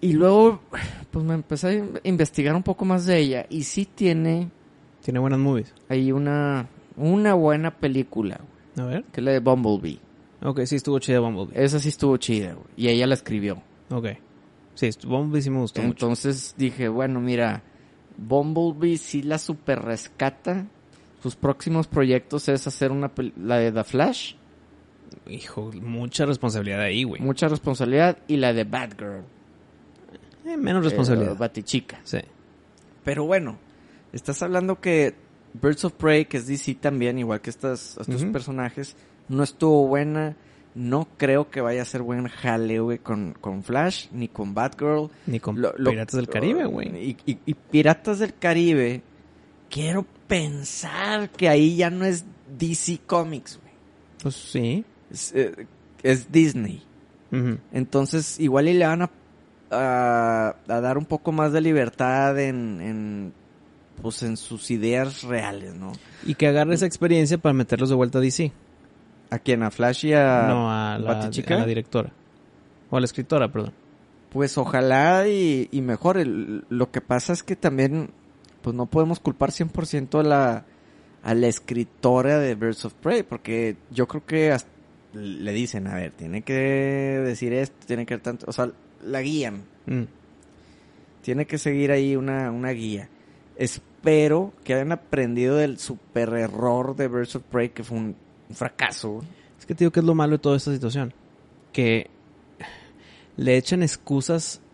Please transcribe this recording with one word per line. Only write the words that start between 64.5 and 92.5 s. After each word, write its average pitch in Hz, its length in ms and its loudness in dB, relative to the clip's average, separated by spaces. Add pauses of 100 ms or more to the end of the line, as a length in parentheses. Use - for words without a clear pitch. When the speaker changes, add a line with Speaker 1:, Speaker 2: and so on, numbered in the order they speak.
Speaker 1:
ideas 123 540 -2
reales, 101 500 -6
¿no? 92 200 -12 (320)
Speaker 2:
Y 151 100 -2
que 156 120 2
agarre 151 280 2
esa 175 100 2
experiencia 165 540 2
para 151 140 2
meterlos 127 360 2
de 135 60 4
vuelta 127 240 2
a - 20 4
D 131 80 4
C. 151 220 -2 (800)
Speaker 1:
¿A 117 60 -4
quién? 117 240 2
¿A 110 80 0
Flash 123 380 0
y 151 60 4
a 131 340 6
Speaker 2:
No, 120 240 2
a 107 260 -2
la, 110 160 0
Speaker 1:
Batichica? 107 420 -2
Speaker 2:
a 196 40 4
la 117 80 2
directora. 113 440 -2 (800)
O 131 80 0
a - 20 4
la 123 60 2
escritora, 127 460 0
perdón. 107 220 -6 (580)
Speaker 1:
Pues 139 260 -2
ojalá 135 720 4
y, 170 440 2
y 139 100 -2
mejore. 160 420 2
L-, 107 460 -4
lo 123 200 0
que - 120 -4
pasa 123 320 -2
es 175 100 -6
que 190 120 -6
también, 139 540 0 (540)
pues, 120 120 -4
no 123 120 -4
podemos 160 320 2
culpar - 320 0
cien 160 180 -4
por 160 160 -4
ciento 147 340 -2
a 156 40 4
la, 139 420 2 (560)
a 113 140 -2
la 120 120 4
escritora 127 920 0
de 131 160 0
Birds 113 300 -4
of 107 100 -10
Prey, 214 260 -2
porque 113 560 -4 (140)
yo 123 160 0
creo - 180 -8
que 156 260 2
hasta 127 180 -2 (440)
le 101 400 -8
dicen, 110 340 -4
"a 98 80 -6
ver, 87 160 -6
tiene 85 320 -10
que 135 100 -6
decir 135 1000 -2
esto, 135 220 -2 (120)
tiene 120 200 -4
que 120 120 -6
tanto". 120 280 -10
o - 40 -10
sea, 123 200 -4 (320)
la 131 180 -6
guían. 131 420 -4 (220)
Speaker 2:
Mm. 127 180 -4 (1160)
Speaker 1:
Tiene 131 240 -4
que 156 140 -6
seguir 143 320 0
ahí 139 240 2
una, 135 360 -4